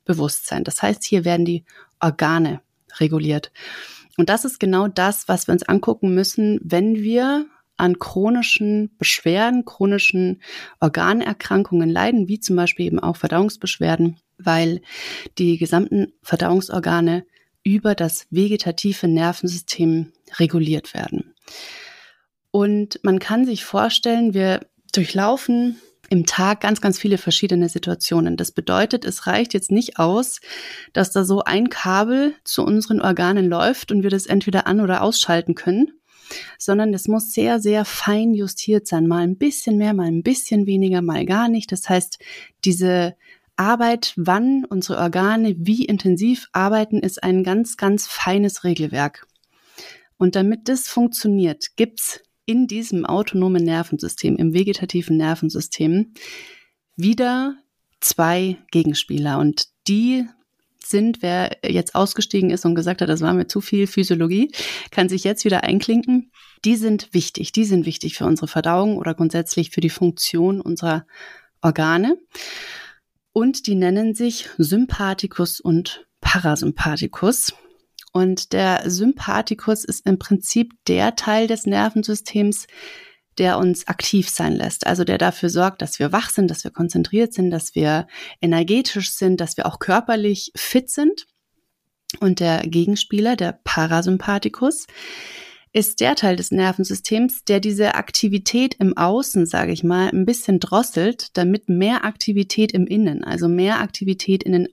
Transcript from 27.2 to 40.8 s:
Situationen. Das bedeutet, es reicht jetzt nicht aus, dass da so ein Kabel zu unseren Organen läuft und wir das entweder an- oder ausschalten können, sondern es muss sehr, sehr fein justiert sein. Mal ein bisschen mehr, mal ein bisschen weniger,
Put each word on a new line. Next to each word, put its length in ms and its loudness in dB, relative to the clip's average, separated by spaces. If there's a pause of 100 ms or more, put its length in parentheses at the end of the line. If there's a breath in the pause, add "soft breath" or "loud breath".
Situationen. 640 -2
Das 160 -6
bedeutet, 540 0
es 220 -8
reicht 260 0
jetzt 180 -2
nicht 280 0
aus, 400 0 (520 loud breath)
dass 200 0
da 120 2
so 200 2
ein 260 0
Kabel 640 0 (100)
zu 200 -4
unseren 360 2
Organen 480 2
läuft 440 0
und 100 2
wir 80 2
das 160 0
entweder 400 0
an- 160 2
oder 220 0
ausschalten 500 0
können, 380 0 (640 loud breath)
sondern 380 0
es 120 -8
muss 240 0
sehr, 280 2
sehr 260 2
fein 480 0
justiert 540 0
sein. 200 2
Mal 140 2
ein 160 0
bisschen 400 0
mehr, 160 2
mal 140 0
ein 160 0
bisschen 420 0
weniger, 380 2